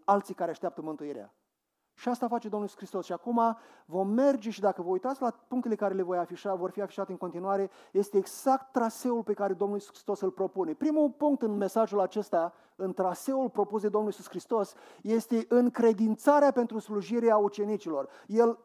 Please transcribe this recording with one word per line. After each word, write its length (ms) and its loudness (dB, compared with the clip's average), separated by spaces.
alții 300 2
care 160 -4
așteaptă 320 -8
mântuirea. 520 -10
Și 120 -8
asta 200 -2
face 200 -4
Domnul 200 -4
Iisus 80 -20
Hristos. 280 -8
Și 80 -8
acum 440 0
vom 220 -2
merge 420 2
și 100 -8
dacă 220 0
vă 60 -8
uitați 340 -2
la 80 0
punctele 260 -2
care 200 0
le 80 0
voi 160 -2
afișa, 360 -4
vor 160 -4
fi 100 -8
afișate 320 -6
în 60 -10
continuare, 520 -4
este 240 2
exact 560 0
traseul 500 -2
pe 100 -2
care 200 -2
Domnul 240 -2
Iisus 140 -10
Hristos 300 -6
îl 100 0
propune. 440 -2
Primul 360 2
punct 320 0
în 140 0
mesajul 440 2
acesta, 540 0
în 160 -4
traseul 580 -2
propus 300 -2
de 80 0
Domnul 220 0
Iisus 180 -10
Hristos, 460 -4
este 460 0
încredințarea 1040 4
pentru 280 0
slujirea 580 2
ucenicilor. 720 -2
El, 380 2